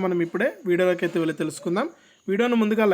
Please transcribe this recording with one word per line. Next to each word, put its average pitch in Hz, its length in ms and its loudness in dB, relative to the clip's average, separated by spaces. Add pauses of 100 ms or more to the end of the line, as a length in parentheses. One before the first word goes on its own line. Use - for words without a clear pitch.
మనం 180 220 0
ఇప్పుడే 190 220 -2 (200)
వీడియోలోకి 180 380 2
అయితే 170 160 -2
వెళ్ళి 160 180 -2
తెలుసుకుందాం. 175 480 -4 (420)
వీడియోను 233 320 2
ముందుగా 214 320 2